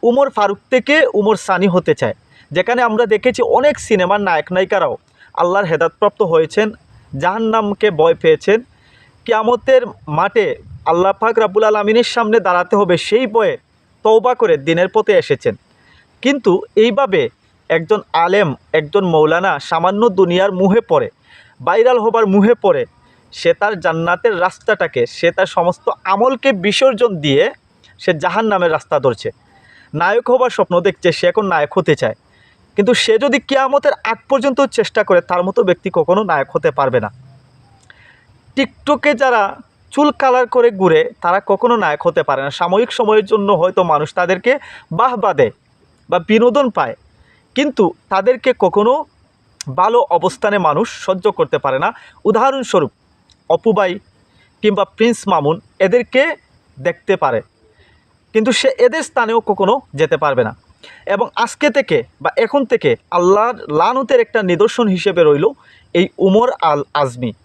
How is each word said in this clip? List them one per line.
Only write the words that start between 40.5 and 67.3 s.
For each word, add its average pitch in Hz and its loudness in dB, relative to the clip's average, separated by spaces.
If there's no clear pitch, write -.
ঘুরে, 185 2
তারা 180 0
কখনো 233 0
নায়ক 156 -2
হতে 165 0
পারে 135 -2
না। 139 -6
সাময়িক 196 0
সময়ের 214 0
জন্য 202 0
হয়তো 185 0
মানুষ 151 0
তাদেরকে 185 -2
বাহবা 226 0
দেয় 131 0
বা 175 0
বিনোদন 226 2
পায়, 131 -4
কিন্তু 269 0
তাদেরকে 226 0
কখনো 208 2
ভালো 220 2
অবস্থানে 196 -2
মানুষ 170 0
সহ্য 185 -4
করতে 156 -2
পারে 131 -2
না। 180 -2
উদাহরণস্বরূপ 220 0
অপু 170 0
ভাই 185 0
কিংবা 202 0
প্রিন্স 233 -2
মামুন 156 0
এদেরকে 240 0
দেখতে 165 -4
পারে, 117 -2
কিন্তু 220 0
সে 262 0
এদের 254 0
স্থানেও 233 -2
কখনো 196 0
যেতে 160 0
পারবে 135 0
না। 107 -4
এবং 196 -2
আজকে 240 -2
থেকে 240 -2
বা 156 -2
এখন 277 -2
থেকে 208 0
আল্লাহর 202 2
লানতের 247 0
একটা 226 -2
নিদর্শন 202 0
হিসেবে 180 0
রইল 151 4
এই 180 2
উমর 208 2
আল 147 0
আজমি। 123 -2